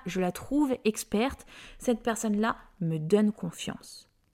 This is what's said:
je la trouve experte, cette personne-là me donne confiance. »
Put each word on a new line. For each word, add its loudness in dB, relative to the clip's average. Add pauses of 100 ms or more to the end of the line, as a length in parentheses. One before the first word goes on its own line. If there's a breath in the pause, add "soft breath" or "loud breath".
je -2
la 0
trouve 0 (100)
experte, 0 (320 loud breath)
cette 0
personne-là 0 (220)
me 0
donne 4
confiance. » -10 (240)